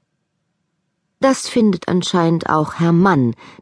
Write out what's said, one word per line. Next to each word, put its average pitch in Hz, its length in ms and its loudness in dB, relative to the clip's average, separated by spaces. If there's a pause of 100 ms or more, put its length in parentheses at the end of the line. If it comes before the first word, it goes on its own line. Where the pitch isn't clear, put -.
(1200)
Das - 280 -2
findet 214 380 0
anscheinend 170 640 -2
auch 156 280 -2
Herr 170 180 2
Mann, 160 400 2 (280)